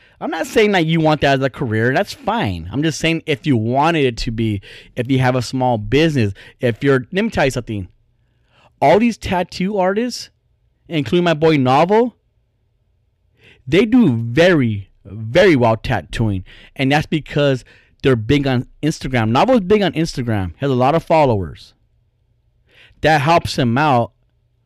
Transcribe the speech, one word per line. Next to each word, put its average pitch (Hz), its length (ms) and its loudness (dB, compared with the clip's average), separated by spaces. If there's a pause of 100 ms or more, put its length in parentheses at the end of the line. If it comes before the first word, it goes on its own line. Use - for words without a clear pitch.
(200)
I'm 254 120 -6
not 320 160 -6
saying 214 240 2
that 175 160 2
you 165 120 2
want 156 220 2
that 139 180 2
as 135 60 0
a 135 40 -2
career. 117 440 -2
That's 190 200 -2
fine. 107 580 -4
I'm 139 100 -4
just 160 180 -2
saying 165 280 -2
if 147 180 -4
you 147 100 2
wanted 139 500 0
it 120 120 -2
to - 140 -6
be, 110 300 -4 (340)
if 123 160 -6
you 131 80 2
have 127 160 2
a 127 80 -2
small 127 340 -2
business, 120 560 0 (260)
if 120 240 -2
you're, 135 280 2
let 190 120 -2
me 226 60 -4
tell 175 160 -2
you 135 60 0
something. 110 360 -8 (920)
All 151 160 4
these 226 200 0
tattoo 185 600 -4
artists, 202 540 -2 (560)
including 170 360 -2
my 170 120 0
boy 160 220 2
Novel, 170 580 2 (1500)
they 175 180 2
do 220 260 4
very, 117 760 0 (160)
very 120 500 2
well 113 220 2
tattooing. 101 640 -4 (320)
And 135 160 -2
that's 151 140 0
because 143 580 -2 (380)
they're 135 140 4
big 135 320 0
on 127 200 -2 (140)
Instagram. 127 480 -2
Novel's 196 320 2
big 202 220 2
on 175 100 -2
Instagram. 117 640 -4
Has 139 140 -2
a 131 40 0
lot 131 200 2
of 160 80 -2
followers. 117 720 0 (1300)
That 147 200 2
helps 165 380 0
him 120 180 0
out 135 360 0 (520)